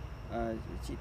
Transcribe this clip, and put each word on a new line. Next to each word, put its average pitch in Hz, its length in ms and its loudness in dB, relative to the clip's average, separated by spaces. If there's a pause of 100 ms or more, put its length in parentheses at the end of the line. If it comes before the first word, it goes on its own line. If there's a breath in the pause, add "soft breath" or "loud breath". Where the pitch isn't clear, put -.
(320 loud breath)
ờ, 113 240 4 (320)
chị 139 140 0